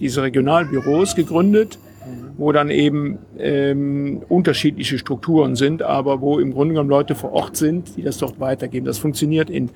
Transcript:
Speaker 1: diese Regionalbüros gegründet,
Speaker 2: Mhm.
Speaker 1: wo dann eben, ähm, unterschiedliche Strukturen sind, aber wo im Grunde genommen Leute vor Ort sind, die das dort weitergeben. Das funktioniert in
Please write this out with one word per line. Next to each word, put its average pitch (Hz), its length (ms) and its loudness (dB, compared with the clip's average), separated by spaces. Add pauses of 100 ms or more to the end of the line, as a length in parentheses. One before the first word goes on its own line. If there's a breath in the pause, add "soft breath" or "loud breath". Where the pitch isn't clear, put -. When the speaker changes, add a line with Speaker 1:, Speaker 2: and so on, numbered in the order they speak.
Speaker 1:
diese 135 220 -2
Regionalbüros 139 920 2
gegründet, 196 600 2 (280 loud breath)
Speaker 2:
Mhm. 127 320 -14
Speaker 1:
wo 147 140 2
dann 147 180 2
eben, 143 480 0 (200)
ähm, 139 880 -2
unterschiedliche 147 680 2
Strukturen 135 600 0
sind, 143 260 0
aber 139 400 0
wo 147 160 2
im 139 160 0
Grunde 147 200 2
genommen 147 140 0
Leute 143 280 2
vor - 160 -8
Ort - 240 -2
sind, 165 400 -2
die 165 60 -8
das 135 140 -4
dort 127 240 -6
weitergeben. 131 460 -4
Das 127 120 -4
funktioniert 156 520 0
in 135 260 -2